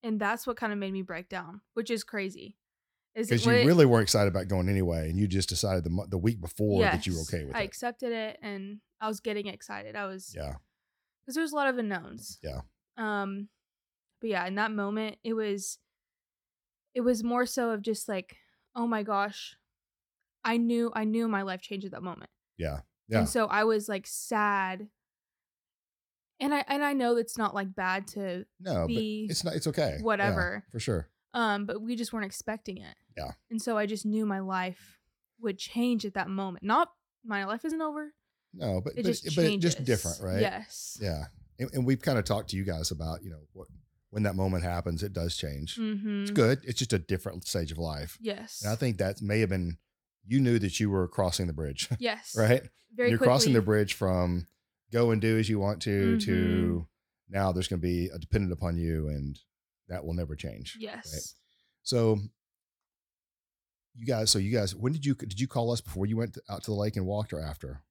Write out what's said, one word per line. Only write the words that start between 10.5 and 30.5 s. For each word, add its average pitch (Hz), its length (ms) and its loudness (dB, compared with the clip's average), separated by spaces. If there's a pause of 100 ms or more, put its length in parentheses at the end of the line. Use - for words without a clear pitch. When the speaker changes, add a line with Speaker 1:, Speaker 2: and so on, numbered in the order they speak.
Speaker 1:
'cause 254 100 -10
there's 311 180 -2
a 302 40 -4
lot 285 100 2
of 254 120 0
unknowns. 196 640 -6
Speaker 2:
Yeah. 67 180 -8 (380)
Speaker 1:
Um, 202 500 -4 (720)
but 226 100 -4
yeah, 180 160 0
in 190 100 -4
that 214 140 2
moment, 214 540 -2
it 226 80 -2
was, 208 460 -2 (1160)
it 254 60 -2
was 233 240 2
more 240 220 2
so 240 240 0
of 214 120 -2
just, 214 260 -2
like, 196 280 -6 (380)
"Oh 233 120 -2
my 220 160 0
gosh." 202 540 -2 (880)
I 233 140 2
knew, 233 360 2
I 220 100 0
knew 226 220 2
my 208 160 2
life 185 200 -4
changed 196 240 -8
at 185 60 -10
that - 100 -10
moment. 185 280 -10 (280)
Speaker 2:
Yeah. 73 240 -4 (260)
Yeah. 110 120 4
Speaker 1:
And - 80 4
so 226 180 2
I 208 180 2
was, 220 240 2
like, 202 180 -6
sad. 202 840 -2 (1500)
And 285 160 2
I, 190 140 2
and 285 160 0
I 285 80 2
know 240 240 4
it's 233 220 -2
not, 214 160 0
like, 196 200 -4
bad 190 340 -2
to 190 360 -6 (160)
Speaker 2:
No, 180 220 0
but - 60 2
Speaker 1:
be 214 420 -2
Speaker 2:
it's - 120 -4
not, 165 120 -2
it's - 140 -2
okay. 143 300 0
Yeah, - 60 -6
Speaker 1:
whatever. 196 680 0